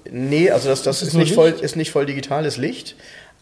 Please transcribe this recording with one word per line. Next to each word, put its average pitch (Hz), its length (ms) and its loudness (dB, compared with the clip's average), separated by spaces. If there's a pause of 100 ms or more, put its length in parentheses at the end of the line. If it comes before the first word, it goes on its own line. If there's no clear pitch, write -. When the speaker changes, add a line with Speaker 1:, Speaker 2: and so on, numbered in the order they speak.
Speaker 1:
nee, 143 400 0
also 131 200 0
das, 135 120 0
das - 160 -2
Speaker 2:
Ist - 40 -6
es 175 80 -4
Speaker 1:
ist 143 40 -2
Speaker 2:
nur 165 100 6
Speaker 1:
nicht 160 120 2
voll, 165 160 8
Speaker 2:
Licht? 160 100 -6
Speaker 1:
ist - 140 -4
nicht 156 160 -4
voll 143 160 0
digitales 139 500 -4
Licht, 160 380 -6 (460)